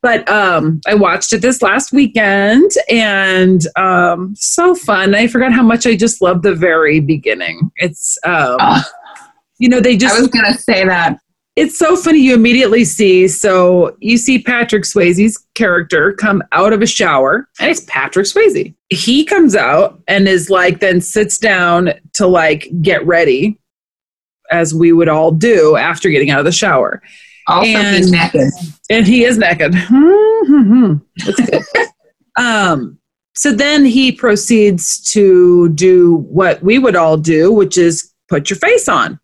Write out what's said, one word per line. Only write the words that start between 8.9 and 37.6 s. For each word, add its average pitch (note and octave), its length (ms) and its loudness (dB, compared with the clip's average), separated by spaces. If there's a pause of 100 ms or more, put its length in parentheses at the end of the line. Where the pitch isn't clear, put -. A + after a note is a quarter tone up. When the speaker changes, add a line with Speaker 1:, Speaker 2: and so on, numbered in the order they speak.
Speaker 1:
you B3 100 0
know, B3 120 2
they A#3 180 2
just G#3 180 0
Speaker 2:
I A#3 40 0
was C4 80 2
gonna A#3 280 -2
say F#3+ 300 -2
that. F3 320 -2 (360)
Speaker 1:
It's - 240 -2
so F4 180 0
funny. E4 240 0
You C4 140 4
immediately A#3 480 2
see, F#3 460 2
so F3+ 720 0
you A#3 160 0
see B3 220 0
Patrick A#3 460 -4
Swayze's F#3+ 520 0 (180)
character F3 600 -2
come G3+ 280 -2 (100)
out F#3+ 200 0
of G#3 80 -2
a A3+ 60 0
shower, E3 600 -2 (140)
and C4+ 100 -2
it's E4 160 -6
Patrick C#3+ 380 -4
Swayze. G4 500 -2 (140)
He A#3+ 380 -2
comes E4 280 0
out D#3 540 0
and G3 180 0
is F3+ 220 -2
like, F#3 320 0
then F#3 220 0
sits - 340 -4
down F3+ 540 0 (240)
to, G3 120 0
like, D#3+ 440 0 (100)
get D#3+ 260 -2
ready, E3 520 0 (920)
as D#3+ 240 -2
we E3+ 180 4
would E3 180 2
all D#3+ 200 0
do D#3+ 460 2
after D#3+ 320 -2
getting C#3 220 0
out C#3 80 0
of C#3+ 80 0
the F3 60 -2
shower. D#3 500 -2 (440)
Speaker 2:
Also, F3+ 220 0
Speaker 1:
And G#3 300 0
Speaker 2:
he's F#3 120 2
naked. E3+ 400 -2 (380)
Speaker 1:
and A3 180 0
he A#3 200 4
is B3 100 0
naked. E3+ 380 -2
<laughs> C4 1300 2 (140)
It's - 340 -4
good. - 120 0 (720)
Um, F#3+ 600 -2 (360)
so - 180 -2
then C#4+ 320 2
he B3+ 280 2
proceeds G#3 880 0 (120)
to F3+ 580 4
do F3 460 4 (140)
what F3 320 0
we G#3+ 160 2
would B3 180 0
all D#3+ 200 2
do, D#3+ 360 2
which G#3 240 0